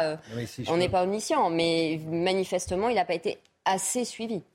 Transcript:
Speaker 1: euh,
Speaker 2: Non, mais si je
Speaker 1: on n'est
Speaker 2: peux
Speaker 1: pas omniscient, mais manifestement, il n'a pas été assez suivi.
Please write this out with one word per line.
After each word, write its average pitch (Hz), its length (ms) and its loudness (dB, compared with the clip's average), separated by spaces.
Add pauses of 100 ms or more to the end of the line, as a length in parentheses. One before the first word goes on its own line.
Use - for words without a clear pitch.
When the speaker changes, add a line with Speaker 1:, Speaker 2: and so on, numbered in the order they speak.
Speaker 1:
euh, 151 60 -4 (160)
Speaker 2:
Non, 113 60 -8
mais 120 100 -4
si - 180 -8
je 160 60 -2
Speaker 1:
on 165 60 4
n'est 180 100 4
Speaker 2:
peux - 60 0
Speaker 1:
pas 185 100 4
omniscient, 202 480 2
mais 165 560 2
manifestement, 185 800 0
il 247 60 0
n'a 180 100 2
pas 180 80 -2
été 170 240 -4 (260)
assez 190 420 0
suivi. 185 360 -6 (140)